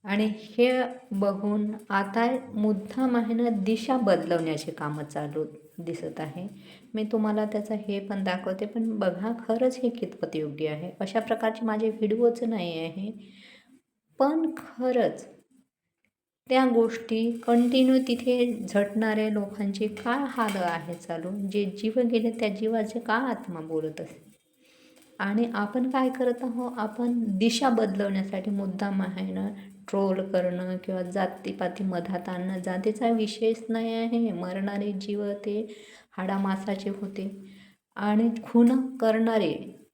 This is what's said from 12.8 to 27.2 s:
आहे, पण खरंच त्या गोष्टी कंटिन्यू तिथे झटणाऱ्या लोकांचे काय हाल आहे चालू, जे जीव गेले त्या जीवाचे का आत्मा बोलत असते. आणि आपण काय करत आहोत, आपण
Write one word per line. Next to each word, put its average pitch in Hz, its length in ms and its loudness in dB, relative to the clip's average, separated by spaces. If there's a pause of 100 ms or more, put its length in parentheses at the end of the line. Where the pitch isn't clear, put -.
आहे, 196 280 -6 (1040)
पण 320 380 2
खरंच - 720 0 (1200)
त्या 262 160 6
गोष्टी 226 680 2 (140)
कंटिन्यू 254 520 6 (100)
तिथे 240 580 2
झटणाऱ्या 214 640 2
लोकांचे 202 560 -2
काय 233 320 -2 (100)
हाल 220 280 -2
आहे 170 380 -2
चालू, 180 540 -6
जे 202 160 0
जीव 220 360 0
गेले 233 300 2
त्या 226 180 -2
जीवाचे 220 520 -2
का 226 140 0
आत्मा 226 460 -2
बोलत 160 400 -4
असते. - 380 -16 (800)
आणि 214 360 2
आपण 208 360 0
काय 262 180 2
करत 254 340 0
आहोत, 247 360 -4
आपण 220 600 0